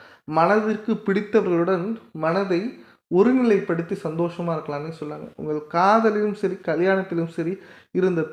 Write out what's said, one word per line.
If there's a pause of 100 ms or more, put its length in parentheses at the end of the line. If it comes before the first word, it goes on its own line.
(260)
மனதிற்கு
பிடித்தவர்களுடன் (240)
மனதை (500)
ஒருநிலைப்படுத்தி
சந்தோஷமா
இருக்கலாம்னு
சொல்லாங்க.
உங்கள்
காதலிலும்
சரி,
கல்யாணத்திலும்
சரி, (380)
இருந்த (120)